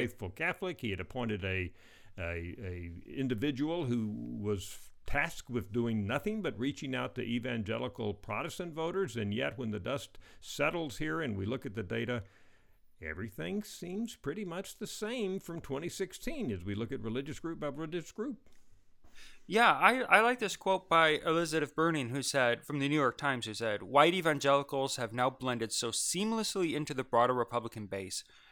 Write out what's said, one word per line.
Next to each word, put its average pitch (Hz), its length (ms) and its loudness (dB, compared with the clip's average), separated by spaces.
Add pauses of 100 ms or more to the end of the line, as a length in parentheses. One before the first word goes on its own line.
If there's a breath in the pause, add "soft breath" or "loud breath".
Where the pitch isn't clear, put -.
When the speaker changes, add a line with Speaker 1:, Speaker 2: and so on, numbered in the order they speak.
Speaker 1:
faithful 107 220 -8
Catholic, 175 500 -4
he 120 80 -4
had 92 120 -2
appointed 107 440 -4
a, 92 260 -2 (480 soft breath)
a, 85 440 -6
a 90 280 -8 (160)
individual 139 760 -2
who 117 300 0 (260)
was 104 500 -6 (160)
tasked - 440 0
with 104 220 -4
doing 113 340 0
nothing 208 340 -2
but 135 180 -4
reaching 135 360 -4
out 127 200 -4
to 123 80 -6
evangelical 117 920 -4
Protestant 151 600 -8
voters, 165 420 -2
and 104 180 0
yet 123 240 -2
when 120 120 -4
the 104 100 -4
dust 120 380 -6 (220 loud breath)
settles 156 580 -2
here 156 220 -2
and 123 160 -4
we 95 80 -4
look 127 220 -4
at 104 80 -10
the 110 80 -6
data, 113 400 -4 (800 soft breath)
everything 151 600 -6
seems 208 540 -8
pretty - 280 -6
much 180 340 -8
the 208 80 -10
same 208 540 -4
from 165 200 -10
twenty 151 280 -6
sixteen 196 640 -6
as 90 140 -6
we 101 100 -4
look 107 180 -4
at 120 80 -6
religious 120 400 -6
group 165 200 -6
by 151 80 -4
religious 160 440 -6
group. 240 360 -6 (1000 loud breath)
Speaker 2:
Yeah, 226 260 6
I, 196 300 6
I 202 180 10
like 240 180 6
this - 180 -2
quote 190 320 2
by 160 380 8
Elizabeth 160 480 2
Berning, 156 360 2
who 135 120 -2
said, 123 420 2
from 147 140 -4
the 139 100 2
New 143 60 2
York 139 240 4
Times, 131 280 -2
who 107 80 -6
said, 107 280 -2
"White 147 320 8
evangelicals 143 800 2
have 117 160 -4
now 123 180 2
blended 123 420 -2
so 117 180 0
seamlessly 208 840 0
into 151 200 -2
the 127 100 -2
broader 123 300 6
Republican 113 520 -2
base 95 360 -6 (300 soft breath)